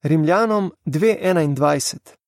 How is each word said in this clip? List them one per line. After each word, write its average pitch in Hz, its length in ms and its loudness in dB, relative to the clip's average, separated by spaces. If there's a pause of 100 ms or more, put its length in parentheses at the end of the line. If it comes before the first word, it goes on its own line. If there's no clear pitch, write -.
Rimljanom 190 680 0 (120)
dve 175 360 0
enaindvajset. 147 1080 -2